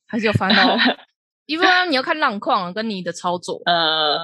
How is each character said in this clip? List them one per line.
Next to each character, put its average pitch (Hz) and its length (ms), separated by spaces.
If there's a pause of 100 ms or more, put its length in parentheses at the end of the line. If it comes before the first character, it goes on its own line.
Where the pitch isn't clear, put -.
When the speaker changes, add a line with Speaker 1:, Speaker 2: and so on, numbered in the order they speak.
Speaker 1:
还 - 120
是 208 60
有 208 80
翻 208 200
的 196 80
哦。 190 160
Speaker 2:
<laughs> 240 300 (400)
Speaker 1:
一 311 100
部 359 60
分 359 280
你 262 40
要 262 60
看 320 160
浪 262 220
况 208 280
啊， 180 40
跟 220 180
你 190 120
的 175 100
操 180 260
作。 - 280
Speaker 2:
呃。 160 580